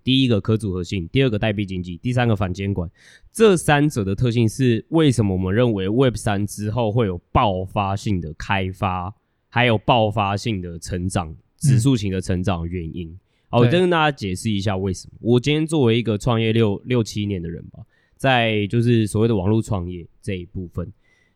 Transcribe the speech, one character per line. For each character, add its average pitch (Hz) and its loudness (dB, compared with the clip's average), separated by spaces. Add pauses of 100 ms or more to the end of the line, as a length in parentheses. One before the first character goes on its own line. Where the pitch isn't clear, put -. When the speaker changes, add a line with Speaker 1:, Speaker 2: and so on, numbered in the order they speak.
Speaker 1:
第 131 4
一 131 2
个 113 2
可 110 0
组 98 -6
合 90 -6
性， 87 -6
第 131 2
二 131 2
个 104 -2
代 110 0
币 104 -2
经 92 -6
济， 87 -10
第 123 -4
三 123 2
个 110 2
反 92 -2
监 98 -4
管， 87 -6 (420)
这 214 4
三 147 2
者 120 -2
的 95 -2
特 123 0
性 113 4
是 117 0
为 160 4
什 117 2
么 95 0
我 92 0
们 92 -2
认 120 2
为 95 -2
Web 117 2
三 104 -2
之 104 -8
后 113 -2
会 117 0
有 90 -4 (160)
爆 98 2
发 98 -2
性 98 -2
的 78 -8
开 95 -2
发， 92 -4 (340)
还 120 2
有 113 4
爆 110 2
发 101 0
性 101 -4
的 85 -10
成 90 -6
长、 85 -4 (220)
指 135 2
数 131 4
型 104 -2
的 95 -2
成 90 -2
长 90 -2
的 85 -6
原 87 -6 (100)
因。 85 -10
Speaker 2:
嗯。 87 -18 (320)
Speaker 1:
好， 120 2
我 120 6
再 120 4
跟 180 2
大 175 0
家 151 2
解 95 -6
释 110 -4
一 101 0
下 98 -2
为 95 -2
什 - -12
么。 - -20
Speaker 2:
对。 - -8
Speaker 1:
我 120 4
今 147 0
天 156 0
作 156 2
为 113 4
一 123 0
个 107 -2
创 117 0
业 113 2
六， 110 2
六 123 0
七 104 -6
年 101 -4
的 85 -8
人 85 -12
吧， - -20 (360)
在 113 2
就 117 0
是 117 4
所 104 0
谓 113 4
的 117 2
网 95 0
络 110 2
创 92 -4
业 90 -12 (140)
这 104 -8
一 90 -8
部 90 -12
分， 85 -10 (440)